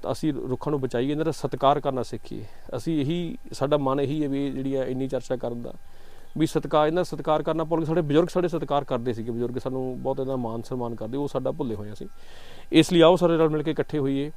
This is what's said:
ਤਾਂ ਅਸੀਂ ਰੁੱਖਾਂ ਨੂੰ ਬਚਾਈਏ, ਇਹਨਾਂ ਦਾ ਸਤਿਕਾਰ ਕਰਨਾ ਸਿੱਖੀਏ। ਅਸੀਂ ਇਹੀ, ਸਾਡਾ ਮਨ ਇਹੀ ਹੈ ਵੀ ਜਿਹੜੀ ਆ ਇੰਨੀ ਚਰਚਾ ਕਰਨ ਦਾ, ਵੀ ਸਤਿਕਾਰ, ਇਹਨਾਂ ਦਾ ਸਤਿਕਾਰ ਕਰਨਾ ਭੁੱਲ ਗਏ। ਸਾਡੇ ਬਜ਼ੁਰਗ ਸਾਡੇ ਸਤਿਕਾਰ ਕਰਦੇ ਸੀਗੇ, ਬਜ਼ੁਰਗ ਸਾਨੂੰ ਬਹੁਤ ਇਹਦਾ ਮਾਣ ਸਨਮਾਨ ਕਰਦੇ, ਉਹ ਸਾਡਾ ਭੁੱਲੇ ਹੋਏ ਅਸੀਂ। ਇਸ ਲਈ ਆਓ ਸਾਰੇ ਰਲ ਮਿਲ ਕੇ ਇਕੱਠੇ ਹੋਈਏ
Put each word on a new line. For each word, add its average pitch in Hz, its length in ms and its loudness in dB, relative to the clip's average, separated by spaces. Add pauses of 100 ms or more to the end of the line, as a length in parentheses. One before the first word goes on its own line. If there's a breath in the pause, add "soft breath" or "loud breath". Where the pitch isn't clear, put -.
ਤਾਂ 107 100 -4
ਅਸੀਂ 151 220 0
ਰੁੱਖਾਂ 127 380 -4
ਨੂੰ 143 100 0
ਬਚਾਈਏ, 127 300 0
ਇਹਨਾਂ 151 140 0
ਦਾ 165 60 0
ਸਤਿਕਾਰ 139 480 2
ਕਰਨਾ 131 240 -2
ਸਿੱਖੀਏ। 110 420 -8 (300 loud breath)
ਅਸੀਂ 151 260 0
ਇਹੀ, 170 360 -2 (140)
ਸਾਡਾ 143 260 2
ਮਨ 135 220 2
ਇਹੀ 147 240 0
ਹੈ 143 40 0
ਵੀ 139 240 -2
ਜਿਹੜੀ 135 240 -2
ਆ 131 100 0
ਇੰਨੀ 131 220 -2
ਚਰਚਾ 131 280 -2
ਕਰਨ 120 260 -4
ਦਾ, - 120 -8 (640 soft breath)
ਵੀ 156 80 4
ਸਤਿਕਾਰ, 151 420 2
ਇਹਨਾਂ 165 120 2
ਦਾ 180 40 2
ਸਤਿਕਾਰ 156 400 0
ਕਰਨਾ 160 200 0
ਭੁੱਲ 160 180 0
ਗਏ। 156 40 0
ਸਾਡੇ 160 160 2
ਬਜ਼ੁਰਗ 151 260 4
ਸਾਡੇ 180 200 0
ਸਤਿਕਾਰ 151 360 0
ਕਰਦੇ 123 300 -2
ਸੀਗੇ, 113 180 -4
ਬਜ਼ੁਰਗ 117 260 -2
ਸਾਨੂੰ 127 440 -4
ਬਹੁਤ 135 180 -2
ਇਹਦਾ 135 160 -2
ਮਾਣ 117 260 -2
ਸਨਮਾਨ 120 340 -4
ਕਰਦੇ, 113 220 -6
ਉਹ 143 100 -2
ਸਾਡਾ 131 240 -2
ਭੁੱਲੇ 135 240 -2
ਹੋਏ 104 180 -8
ਅਸੀਂ। - 140 -10 (640 loud breath)
ਇਸ 160 220 6
ਲਈ 170 80 8
ਆਓ 170 140 10
ਸਾਰੇ 170 220 4
ਰਲ 160 120 6
ਮਿਲ 151 140 0
ਕੇ 156 80 0
ਇਕੱਠੇ 147 280 0
ਹੋਈਏ 139 380 0